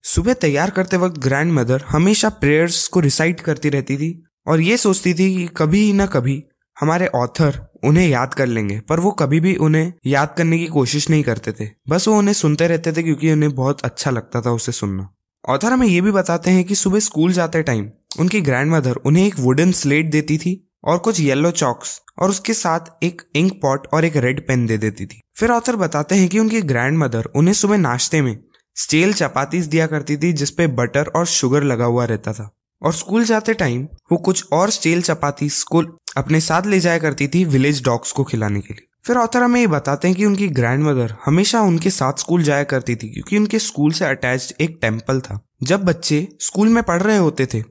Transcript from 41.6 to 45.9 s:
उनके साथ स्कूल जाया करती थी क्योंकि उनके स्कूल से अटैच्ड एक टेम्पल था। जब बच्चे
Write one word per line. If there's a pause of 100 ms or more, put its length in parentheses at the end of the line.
उनके
साथ
स्कूल
जाया
करती
थी
क्योंकि
उनके
स्कूल
से
अटैच्ड
एक
टेम्पल
था। (140)
जब
बच्चे (120)